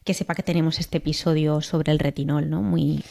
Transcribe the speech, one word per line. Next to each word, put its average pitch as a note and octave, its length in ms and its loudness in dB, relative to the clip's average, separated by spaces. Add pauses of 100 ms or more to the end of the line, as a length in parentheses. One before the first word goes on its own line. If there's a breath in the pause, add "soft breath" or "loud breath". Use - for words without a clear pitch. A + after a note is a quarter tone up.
que F#3 120 -2
sepa F3+ 200 -4
que - 80 -4
tenemos E3 380 2
este - 160 -4
episodio D3+ 640 2
sobre D#3 320 0
el D#3 60 4
retinol, D3 500 0
¿no? D#3+ 140 -2
Muy, D3 480 0